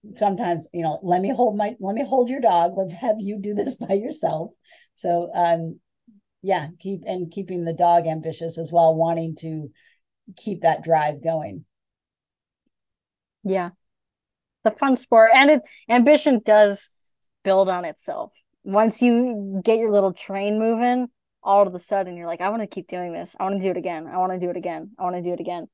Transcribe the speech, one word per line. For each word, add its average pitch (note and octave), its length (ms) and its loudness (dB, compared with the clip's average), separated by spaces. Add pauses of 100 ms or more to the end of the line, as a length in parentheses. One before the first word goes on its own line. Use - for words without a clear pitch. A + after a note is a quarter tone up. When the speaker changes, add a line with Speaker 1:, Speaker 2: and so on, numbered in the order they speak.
(160)
Speaker 1:
sometimes, F#3+ 560 -2
you E3+ 100 -6
know, D#3 200 -4
"Let F3+ 180 0
me F#3+ 100 -2
hold G#3+ 260 0
my, G#3 240 -4
let F#3+ 140 -6
me C#4 100 -4
hold B3 240 0
your C4+ 120 -6
dog. F3+ 360 4
Let's F#3+ 180 -4
have A3 240 -2
you G#3 200 -6
do G#3 160 -6
this B3 200 -4
<laughs> - 140 -12
by G3 60 2
yourself." G3+ 560 -4 (440)
So, F3 400 -2
um, E3 460 0 (640)
yeah, F3+ 260 -2 (120)
keep, F#3 260 -8
and F3+ 240 -8
keeping F3+ 340 -8
the E3 80 -4
dog E3+ 340 2
ambitious D#3+ 520 -6
as D3+ 140 -8
well, E3 220 6
wanting E3 420 -2
to D#3 340 -10 (680)
keep F#3 260 -8
that D#3+ 200 2
drive D3+ 400 0
going. G2+ 420 -6 (1800)
Speaker 2:
Yeah. F#3 260 -4 (920)
The A3 80 4
fun C4+ 240 2
sport, A3+ 380 6
and C#4 160 8
it, D4+ 120 4 (260)
ambition B3+ 560 6
does G#3 440 4 (540)
build F#3+ 260 2
on F3+ 160 -2
itself. - 480 -10 (320)
Once G#3 380 2
you A#3 600 0
get A3 140 4
your A3+ 120 0
little G3 220 2
train G3+ 460 -4
moving, A#3+ 500 0 (340)
all G3+ 240 4
of F3+ 80 -10
a F3 60 -12
sudden F#3 360 -4
you're E3+ 120 -12
like, E3 120 -8
"I F#3 100 -2
wanna G#3+ 180 -6
keep - 180 -12
doing F3+ 260 -8
this. E3+ 260 -12
I F#3 60 -4
wanna G3 140 -2
do F#3+ 120 -2
it F3 60 -4
again. E3+ 300 -8
I F3+ 120 -8
wanna F#3 200 -2
do F3+ 120 -4
it F3 60 -8
again. F3 420 -10
I - 40 -8
wanna F3+ 200 -6
do F3 100 -4
it E3+ 80 -8
again." E3+ 340 -8